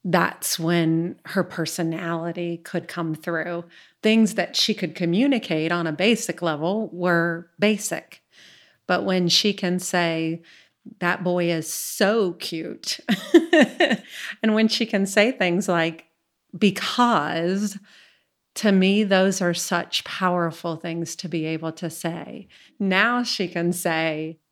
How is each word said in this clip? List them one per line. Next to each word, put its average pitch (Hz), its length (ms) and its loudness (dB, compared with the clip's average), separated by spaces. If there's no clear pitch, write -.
that's - 540 0
when 165 680 0
her 190 180 -2
personality 170 1120 -6
could 170 300 -8
come 165 260 -4
through. 170 500 -6
Things 220 320 4
that - 220 -2
she - 180 0
could 165 220 -6
communicate 180 760 0
on 175 160 0
a 160 60 -2
basic 202 500 0
level 175 500 -2
were 170 560 0
basic. - 600 -2
But 180 160 2
when 185 240 2
she 202 240 2
can 185 260 -2
say, 165 640 -2
"That 180 240 -2
boy 175 280 2
is 160 220 -4
so 202 600 0
cute," - 680 -8
<laughs> 330 200 6
and 220 120 2
when 220 140 4
she 220 180 0
can 196 200 0
say 214 240 4
things 180 380 0
like, 165 380 0
"Because," 196 1200 2
to 208 160 4
me, 196 320 4
those 190 360 4
are 175 140 2
such - 480 -4
powerful 170 720 -2
things 165 420 -6
to - 120 -10
be 156 180 -4
able 160 260 -4
to 165 160 -8
say. - 600 -10
Now 214 420 2
she 214 240 -4
can 175 260 -2
say 160 680 -2